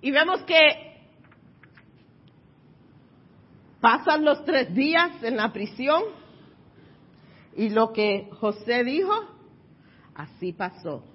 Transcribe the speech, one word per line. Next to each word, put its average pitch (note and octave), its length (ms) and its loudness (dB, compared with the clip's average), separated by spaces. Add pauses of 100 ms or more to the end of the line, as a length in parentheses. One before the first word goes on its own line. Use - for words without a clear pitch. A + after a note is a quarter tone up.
Y C4 100 -4
vemos D#4+ 320 0
que D#4+ 500 2 (3000)
pasan D4+ 440 4
los D4 200 2
tres C4+ 300 0
días E4 480 0
en A#3 140 -4
la A3 160 -2
prisión. B3+ 500 -2 (1500)
Y G#3+ 140 -2
lo A3 240 0
que G3+ 380 -2 (100)
José A3 420 -2
dijo, D#4+ 300 -2 (1000)
así F3 380 -10
pasó. E3+ 520 -10 (100)